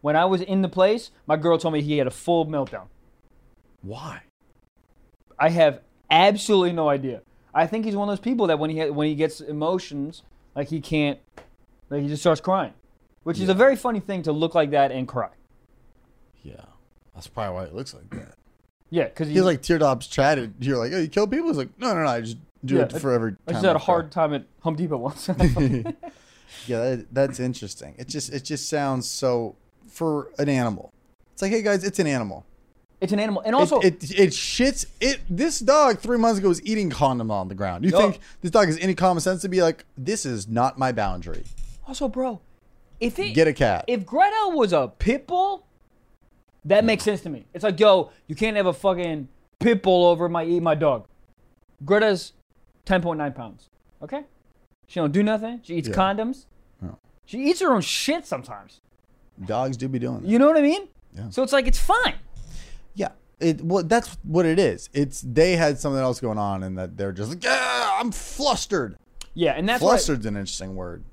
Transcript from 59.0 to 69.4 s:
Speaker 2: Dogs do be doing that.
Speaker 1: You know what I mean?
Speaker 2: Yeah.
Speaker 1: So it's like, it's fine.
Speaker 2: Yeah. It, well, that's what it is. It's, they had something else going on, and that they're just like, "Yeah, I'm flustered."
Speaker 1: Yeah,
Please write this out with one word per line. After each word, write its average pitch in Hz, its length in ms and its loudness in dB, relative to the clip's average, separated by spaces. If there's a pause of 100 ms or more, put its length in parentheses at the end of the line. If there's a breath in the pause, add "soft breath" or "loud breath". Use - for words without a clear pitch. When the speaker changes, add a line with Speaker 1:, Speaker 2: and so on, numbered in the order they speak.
Speaker 2:
Dogs 123 320 -2
do 127 120 -6
be 131 120 -4
doing 123 220 -6
that. 180 60 -6
Speaker 1:
You 226 100 4
know 269 80 8
what 320 100 6
I 302 60 6
mean? 339 260 0 (280)
Speaker 2:
Yeah. 208 140 -12
Speaker 1:
So 247 140 -2
it's 262 80 -2
like, 269 160 4
it's - 100 6
fine. 453 360 2 (800 loud breath)
Speaker 2:
Yeah. 196 160 -2 (280)
It, 160 260 0
well, 175 200 0
that's 226 400 0
what 170 220 2
it 160 120 2
is. 127 340 0
It's, 139 280 -2
they 151 340 4
had 151 240 2
something 139 240 -2
else 127 180 0
going 110 180 -4
on, 98 260 -2
and 92 120 -8
that 90 200 -8
they're 98 160 -4
just 101 180 -6
like, 170 140 -12
"Yeah, 254 460 0 (100)
I'm 240 100 -4
flustered." 196 840 -4 (380)
Speaker 1:
Yeah, 160 180 2